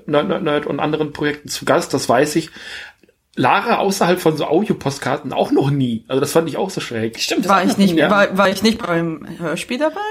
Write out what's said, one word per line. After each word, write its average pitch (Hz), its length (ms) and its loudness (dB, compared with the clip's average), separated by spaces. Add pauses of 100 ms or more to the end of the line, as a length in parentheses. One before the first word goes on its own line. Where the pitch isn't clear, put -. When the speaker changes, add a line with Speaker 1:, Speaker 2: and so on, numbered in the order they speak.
Speaker 1:
Nerd, 147 240 0
Nerd, 156 140 -2
Nerd 147 240 -2
und 143 120 -4
anderen 151 360 -2
Projekten 147 340 -4
zu - 160 -10
Gast, 156 300 2
das 135 120 -2
weiß 143 300 2
ich. 160 140 0 (840)
Lara 160 440 2
außerhalb 185 420 2
von 156 160 2
so 147 80 -4
Audiopostkarten 151 880 -2
auch - 200 0
noch 147 180 4
nie. 123 360 0
Also 135 140 -2
das 143 120 0
fand 165 180 2
ich 143 80 -4
auch 143 100 -2
so 160 140 -6
schräg. 113 360 -4
Speaker 2:
Stimmt, - 280 -2
das - 20 2
Speaker 3:
War 196 100 4
Speaker 2:
war 180 60 2
Speaker 3:
ich 269 60 4
Speaker 2:
noch 220 80 0
Speaker 3:
nicht, 196 160 4
Speaker 2:
nie. 160 60 4
Speaker 1:
Ja. 156 100 4
Speaker 3:
war, 202 260 2
war 190 140 4
ich 196 120 -2
nicht 220 140 4 (100)
beim 165 400 -2 (120)
Hörspiel 170 400 -6
dabei? 311 220 -2 (100)